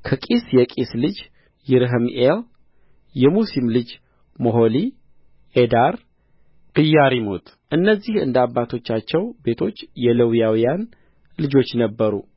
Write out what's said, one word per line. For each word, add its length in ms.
ከቂስ 460
የቂስ 460
ልጅ 220
ይረሕምኤል፣ 720
የሙሲም 540
ልጅ 200
ሞሖሊ፣ 380
ዔዳር፣ 380
ኢያሪሙት። 720
እነዚህ 460
እንደ 220
አባቶቻቸው 840
ቤቶች 380
የሌዋውያን 840
ልጆች 380
ነበሩ። 380